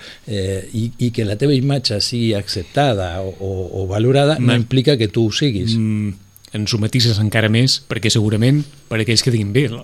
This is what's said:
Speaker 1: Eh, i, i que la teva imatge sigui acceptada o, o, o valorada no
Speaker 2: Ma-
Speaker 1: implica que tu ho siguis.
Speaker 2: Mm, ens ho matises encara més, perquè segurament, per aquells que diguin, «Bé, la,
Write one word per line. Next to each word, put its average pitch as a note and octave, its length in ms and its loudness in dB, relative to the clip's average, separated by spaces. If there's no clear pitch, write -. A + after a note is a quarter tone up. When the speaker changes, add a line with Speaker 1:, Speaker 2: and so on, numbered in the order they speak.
Speaker 1:
Eh, G2 460 -4
i, A#2 260 -4
i A#2+ 120 0
que A2+ 140 -2
la G#2 120 -2
teva C#3+ 180 2
imatge B2+ 460 0
sigui A#2 340 0
acceptada G2 880 -2
o, F#2+ 80 -8
o, F#2+ 520 -6
o F#2+ 40 -4
valorada C3+ 520 2
no B2 80 0
Speaker 2:
Ma- B2+ 100 4
Speaker 1:
implica C3 420 2
que A2+ 100 0
tu A2+ 200 2
ho G2+ 40 -4
siguis. A2+ 440 0
Speaker 2:
Mm, G#2+ 360 -2
ens G#2+ 220 -4
ho A2 40 0
matises A2 400 0
encara G#2+ 300 2
més, A#2 400 2
perquè G#2+ 220 -2
segurament, A2+ 520 2
per A2 120 -2
aquells A2 220 2
que C3 100 0
diguin, G#2 220 0
«Bé, C3+ 140 2
la, A#2+ 160 -10